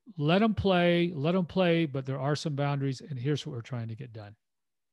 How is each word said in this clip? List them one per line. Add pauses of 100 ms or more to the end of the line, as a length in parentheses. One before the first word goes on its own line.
(160)
Let
'em
play,
let
'em
play,
but
there
are
some
boundaries,
and
here's
what
we're
trying
to
get
done. (580)